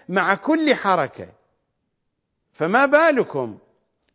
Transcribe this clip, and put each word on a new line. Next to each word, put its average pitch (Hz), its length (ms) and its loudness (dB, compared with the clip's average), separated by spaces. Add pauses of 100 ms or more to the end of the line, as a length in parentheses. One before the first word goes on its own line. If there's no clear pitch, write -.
مع 185 260 0
كل 302 400 0
حركة، 143 540 -2 (1200)
فما 208 320 0
بالكم 247 720 0 (580)